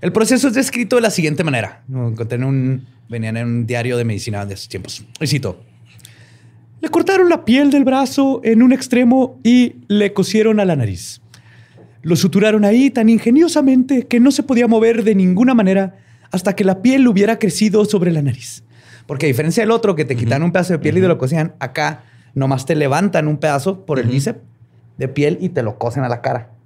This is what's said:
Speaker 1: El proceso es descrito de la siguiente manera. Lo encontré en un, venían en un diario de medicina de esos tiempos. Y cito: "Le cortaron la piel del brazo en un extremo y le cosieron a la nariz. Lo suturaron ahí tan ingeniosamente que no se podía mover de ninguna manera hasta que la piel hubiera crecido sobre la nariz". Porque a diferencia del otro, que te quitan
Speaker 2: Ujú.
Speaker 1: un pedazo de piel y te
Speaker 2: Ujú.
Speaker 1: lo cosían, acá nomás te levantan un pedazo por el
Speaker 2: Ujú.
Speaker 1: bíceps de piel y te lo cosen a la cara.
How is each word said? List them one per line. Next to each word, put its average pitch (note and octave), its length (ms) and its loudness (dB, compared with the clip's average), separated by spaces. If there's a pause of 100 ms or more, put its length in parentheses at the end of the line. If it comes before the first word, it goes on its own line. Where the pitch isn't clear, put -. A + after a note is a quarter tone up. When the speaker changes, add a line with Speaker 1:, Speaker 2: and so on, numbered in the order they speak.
Speaker 1:
El F3+ 100 -4
proceso A#3 360 2
es A#3+ 60 0
descrito B3 440 -2
de A#3 60 2
la A3 80 2
siguiente D3+ 320 -2
manera. B2 440 -4
Lo C3 200 -6
encontré A2+ 300 -6
en B2 80 -4
un, C3 420 -2 (220)
venían A2+ 280 -6
en A#2 100 -6
un A#2 200 -4
diario A#2+ 300 -4
de A#2+ 80 -2
medicina G#2 400 -6
de G2 100 -10
esos - 140 -18
tiempos. - 340 -14 (160)
Y D#3+ 80 -4
cito: C3 340 -4 (1200)
"Le D#4 80 -6
cortaron F4 400 2
la E4 160 0
piel C#4 240 4
del C#4 140 2
brazo C4+ 600 0
en A3+ 200 4
un B3+ 100 6
extremo B3+ 680 0
y B3 320 4 (120)
le G3+ 260 0
cosieron G#3+ 460 2
a G3+ 60 2
la F3 100 0
nariz. G#2 460 -6 (800)
Lo E3+ 140 -2
suturaron G#3 500 2
ahí B3 240 4
tan A3+ 200 2
ingeniosamente C4 1000 2
que A#3+ 140 2
no C4+ 100 6
se C#4 120 -2
podía A#3+ 240 2
mover A3+ 360 2
de G#3 120 2
ninguna F#3+ 380 2
manera F#3+ 440 2 (340)
hasta F#3+ 240 -2
que G#3+ 80 -2
la F#3+ 180 0
piel C4 260 4
hubiera A3 320 2
crecido G#3 460 0
sobre F3+ 260 0
la D#3 100 -2
nariz". - 420 -6 (420)
Porque C#3+ 200 -6
a - 20 2
diferencia D#3 360 0
del G#3+ 80 0
otro, A3 240 0
que D3+ 100 -2
te B2+ 100 -4
quitan A#2+ 280 -2
Speaker 2:
Ujú. - 40 0
Speaker 1:
un F3 60 -2
pedazo F3+ 200 0
de D#3 60 -2
piel D3+ 160 -2
y F#3 60 2
te F#3 60 2
Speaker 2:
Ujú. E3+ 80 2
Speaker 1:
lo - 20 -12
cosían, D#3 420 -4
acá D3+ 440 -6 (320)
nomás C3+ 300 -2
te E3+ 100 -2
levantan D#3 520 0
un D3+ 100 -2
pedazo D3+ 480 -4
por D3 140 -2
el A#2 60 -2
Speaker 2:
Ujú. A#2+ 80 -2
Speaker 1:
bíceps C#3 260 -4 (580)
de C3+ 120 -8
piel D3 320 -2
y F3+ 80 -4
te C#3 140 -6
lo G#2 160 -6
cosen A#2+ 240 -4
a B2 60 -4
la A#2+ 120 -6
cara. B2 300 -6 (140)